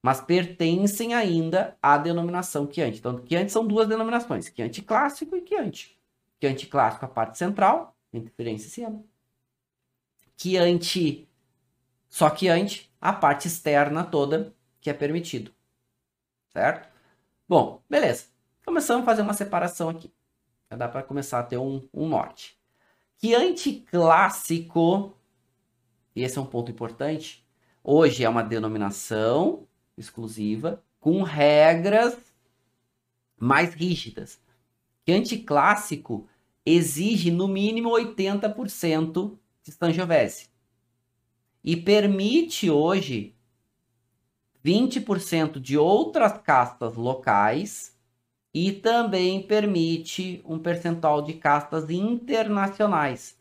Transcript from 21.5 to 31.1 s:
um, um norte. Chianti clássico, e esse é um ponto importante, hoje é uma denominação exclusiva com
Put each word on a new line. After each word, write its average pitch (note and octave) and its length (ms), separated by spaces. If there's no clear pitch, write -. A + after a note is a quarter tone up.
um, C3+ 360
um D#3 140
norte. - 500
Chianti C4 680
clássico, E3+ 1300
e A#2 80
esse B2+ 140
é - 20
um B2+ 60
ponto A#2+ 260
importante, C#3 720
hoje C#3 400
é A2+ 40
uma A#2 140
denominação A2 1300
exclusiva A2 880
com F3+ 240